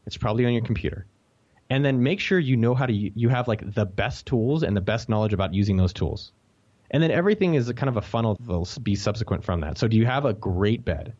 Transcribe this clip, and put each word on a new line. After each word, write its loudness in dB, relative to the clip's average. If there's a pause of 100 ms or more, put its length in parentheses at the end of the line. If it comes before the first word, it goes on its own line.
It's -12
probably 0
on 2
your 0
computer. -4 (640)
And 2
then 2
make 0
sure 2
you 2
know 2
how 0
to, 0
u-, -2
you 2
have, 2
like, -2 (100)
the 2
best -4
tools 0
and 0
the 2
best -2
knowledge 2
about -2
using 2
those 4
tools. -6 (580)
And 2
then 2
everything 2
is 2
a -2
kind -2
of 0
a -2
funnel 0
that'll -2
s-, -8
be 0
subsequent -2
from 0
that. -4
So 0
do 4
you 6
have 0
a 2
great 0
bed? -6